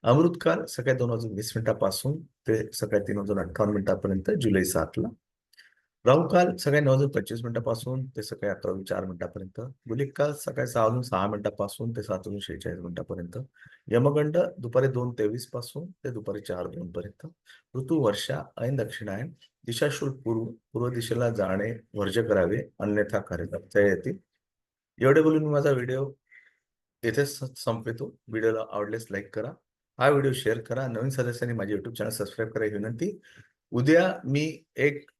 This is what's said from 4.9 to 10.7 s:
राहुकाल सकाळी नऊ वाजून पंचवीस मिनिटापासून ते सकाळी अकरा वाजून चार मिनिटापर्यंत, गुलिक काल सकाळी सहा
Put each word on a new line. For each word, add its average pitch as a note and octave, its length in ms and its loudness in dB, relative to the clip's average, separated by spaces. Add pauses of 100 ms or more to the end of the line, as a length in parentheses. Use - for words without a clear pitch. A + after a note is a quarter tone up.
राहुकाल E3+ 500 6
सकाळी D3 260 2
नऊ C#3 100 4
वाजून C#3 180 4
पंचवीस A2+ 340 -4
मिनिटापासून A#2+ 600 -4
ते A#2+ 180 -10
सकाळी G#2 280 -4
अकरा F#2+ 200 -4
वाजून F#2+ 120 -6
चार F#2+ 220 -4
मिनिटापर्यंत, F#2 540 -10
गुलिक C3 580 -6
काल D3 160 2
सकाळी C3+ 340 -4
सहा A#2 160 2